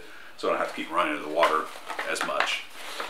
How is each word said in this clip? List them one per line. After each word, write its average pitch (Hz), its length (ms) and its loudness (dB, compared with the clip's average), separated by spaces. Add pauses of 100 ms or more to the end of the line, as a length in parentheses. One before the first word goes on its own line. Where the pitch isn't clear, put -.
(360)
so 95 120 0
I 85 40 6
don't 80 60 2
have - 120 0
to - 40 -8
keep 78 160 -4
running 80 260 2
to 73 60 -4
the 76 60 -4
water 78 380 4 (440)
as - 160 0
much. - 380 0 (460)